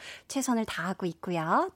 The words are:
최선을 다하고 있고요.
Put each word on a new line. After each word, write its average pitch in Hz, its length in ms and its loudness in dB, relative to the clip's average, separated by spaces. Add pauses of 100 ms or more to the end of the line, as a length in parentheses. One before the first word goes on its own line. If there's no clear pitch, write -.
(280)
최선을 247 380 2
다하고 180 420 -2
있고요. 180 680 2